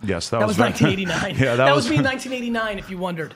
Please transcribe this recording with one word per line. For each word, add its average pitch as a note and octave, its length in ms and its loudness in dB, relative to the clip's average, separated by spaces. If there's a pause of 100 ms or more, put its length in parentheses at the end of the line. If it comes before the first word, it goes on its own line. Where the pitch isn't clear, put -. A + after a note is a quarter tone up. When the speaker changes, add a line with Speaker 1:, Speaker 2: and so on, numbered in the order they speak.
Speaker 1:
Yes, F#2+ 280 -4
that A2+ 100 0
Speaker 2:
That G#2+ 80 2
Speaker 1:
was - 20 0
Speaker 2:
was G2 60 -2
Speaker 1:
very A2+ 140 4
Speaker 2:
nineteen - 180 2
eighty-nine. F#3+ 460 -2
Speaker 1:
<laughs> - 40 -2
Yeah, B2+ 180 2
that B2+ 100 4
Speaker 2:
That C#4 100 8
Speaker 1:
was C#4+ 80 2
Speaker 2:
was A#3+ 80 -2
me D4+ 60 0
in C#4 40 4
nineteen C4 300 -4
eighty-nine, A3+ 480 -4
if F3+ 100 -14
you F#3 80 -8
wondered. F3 380 -6